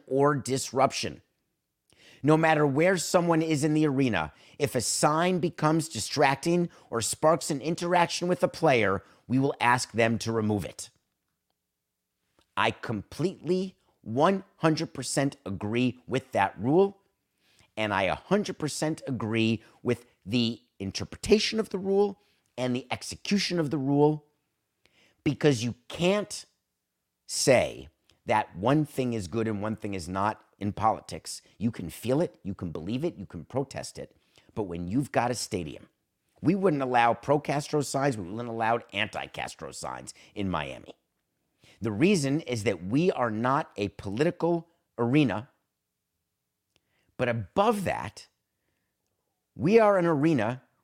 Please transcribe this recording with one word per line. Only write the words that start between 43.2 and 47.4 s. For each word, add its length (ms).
not 460
a 120
political 800
arena, 540
but 120
above 560